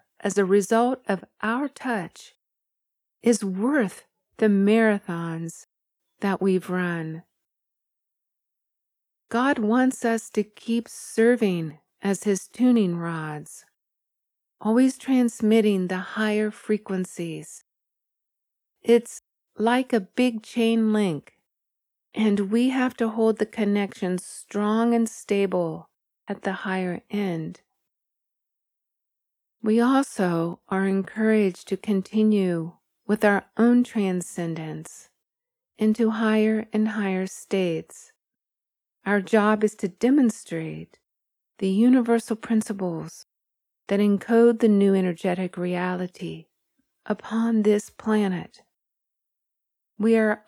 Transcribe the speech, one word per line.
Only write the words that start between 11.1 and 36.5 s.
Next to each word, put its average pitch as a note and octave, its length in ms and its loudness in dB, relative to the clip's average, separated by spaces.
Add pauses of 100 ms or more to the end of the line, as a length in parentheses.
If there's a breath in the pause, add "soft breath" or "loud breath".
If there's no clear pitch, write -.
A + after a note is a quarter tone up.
as G3 220 -2
his G3 240 -2
tuning A3+ 500 2
rods, D#3 680 -8 (960)
always B3 360 2
transmitting A3 920 2
the F#3 100 -6
higher G#3+ 520 -2
frequencies. F#3 1120 -6 (1200)
It's A#3 400 2 (360)
like B3 340 0
a A3+ 80 2
big A#3 440 -2
chain A3+ 500 0
link, G3 400 -2 (800)
and G3+ 380 0
we A#3+ 180 2
have B3+ 280 -2
to A3+ 120 -2
hold A3 280 0
the G#3+ 80 -2
connection G3+ 720 -2
strong G#3+ 760 -2
and A#3 160 0
stable F3+ 800 -4 (380)
at - 160 -10
the F#3+ 100 -4
higher F#3 560 -6
end. F3 500 -6 (2000)
We A3 200 2
also F3+ 880 0
are F#3+ 160 0
encouraged G3 840 0
to F#3+ 80 -4
continue F#3+ 1000 0 (320)
with G#3+ 200 0
our G3+ 200 2 (120)
own A#3+ 260 4
transcendence E3+ 1300 -6 (680)
into A3 340 2
higher A3 600 0